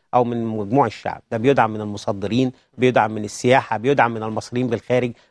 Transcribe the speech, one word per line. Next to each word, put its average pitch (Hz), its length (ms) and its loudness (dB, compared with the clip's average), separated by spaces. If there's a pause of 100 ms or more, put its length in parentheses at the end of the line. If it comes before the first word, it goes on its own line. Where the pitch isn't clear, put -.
(140)
أو 123 100 4
من 117 220 -2
مجموع 110 400 2
الشعب، - 360 -6 (100)
ده 120 60 -2
بيدعم 120 340 2
من 107 100 -6
المصدرين، 104 680 -2 (260)
بيدعم 117 340 2
من 107 120 -6
السياحة، 123 540 0
بيدعم 120 360 2
من 110 100 -8
المصريين 113 440 -4
بالخارج، 120 440 -2 (200)